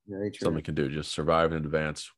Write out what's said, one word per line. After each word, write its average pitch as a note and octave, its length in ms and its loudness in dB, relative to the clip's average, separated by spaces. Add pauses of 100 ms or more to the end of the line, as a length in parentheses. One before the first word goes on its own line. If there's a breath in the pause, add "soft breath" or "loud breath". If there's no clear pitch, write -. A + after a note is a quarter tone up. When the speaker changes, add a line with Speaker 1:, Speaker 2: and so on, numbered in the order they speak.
Speaker 1:
Very G2+ 220 -4
true. F#2 160 -4
Speaker 2:
Something D#2+ 180 0
can E2 120 -4
do. D2 140 2
Just D2+ 220 -4
survive E2 420 4
in D#2+ 120 -2
advance, D#2 520 -2